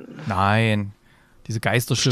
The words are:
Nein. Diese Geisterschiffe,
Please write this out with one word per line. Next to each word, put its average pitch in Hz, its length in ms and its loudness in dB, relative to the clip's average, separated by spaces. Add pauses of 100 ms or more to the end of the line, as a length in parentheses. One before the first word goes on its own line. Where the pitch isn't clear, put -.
(280)
Nein. 104 640 2 (560)
Diese 113 120 -6
Geisterschiffe, 123 520 0